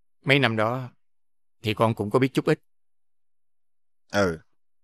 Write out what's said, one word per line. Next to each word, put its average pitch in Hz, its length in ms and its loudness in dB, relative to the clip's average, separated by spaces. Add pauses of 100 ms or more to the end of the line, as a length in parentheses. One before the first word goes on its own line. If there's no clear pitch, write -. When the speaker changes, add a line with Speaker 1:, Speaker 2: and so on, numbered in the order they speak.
(260)
Speaker 1:
Mấy 143 140 4
năm 117 160 2
đó 120 340 -2 (720)
thì 110 120 -2
con 113 220 0
cũng 104 140 -4
có 131 100 2
biết 131 140 0
chút 156 120 -2
ít. 156 140 0 (1500)
Speaker 2:
Ừ, 92 280 0 (440)